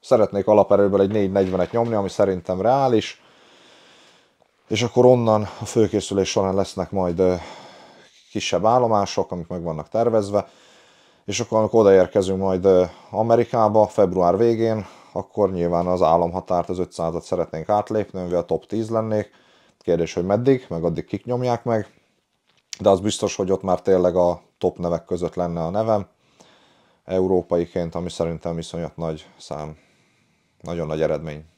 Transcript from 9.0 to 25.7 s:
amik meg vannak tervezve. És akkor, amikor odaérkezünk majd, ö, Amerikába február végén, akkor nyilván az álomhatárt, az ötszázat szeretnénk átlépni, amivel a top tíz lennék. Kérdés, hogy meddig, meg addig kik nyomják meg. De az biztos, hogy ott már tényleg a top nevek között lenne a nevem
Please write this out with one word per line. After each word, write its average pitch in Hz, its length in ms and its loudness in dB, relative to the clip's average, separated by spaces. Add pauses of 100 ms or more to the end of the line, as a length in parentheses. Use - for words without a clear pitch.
amik 87 160 -10
meg 90 140 -10
vannak 78 280 -8
tervezve. 107 600 0 (760)
És 101 140 -6
akkor, 113 200 -2
amikor 110 200 2
odaérkezünk 95 600 4
majd, 95 260 0
ö, 92 180 6 (260)
Amerikába 110 760 2
február 90 500 2
végén, 113 480 0 (280)
akkor 98 380 -2
nyilván 87 360 -2
az 90 140 0
álomhatárt, 85 680 0
az 90 100 -6
ötszázat 82 440 -6
szeretnénk 80 460 -6
átlépni, 104 500 -2
amivel 87 200 -2
a 85 60 -4
top 95 200 -4
tíz 110 240 -6
lennék. 110 400 -2 (500)
Kérdés, 85 340 0
hogy 87 120 -4
meddig, 123 440 0
meg 82 140 -6
addig 82 220 -4
kik - 200 -10
nyomják 123 380 -4
meg. 113 360 -4 (800)
De 101 100 4
az 98 100 4
biztos, 104 360 -4
hogy 95 160 -2
ott 92 100 0
már 92 200 -2
tényleg 90 340 2
a 87 260 2 (160)
top 90 200 -2
nevek 85 280 -4
között 87 300 -6
lenne 85 280 -4
a 82 60 -4
nevem 107 380 -2 (1000)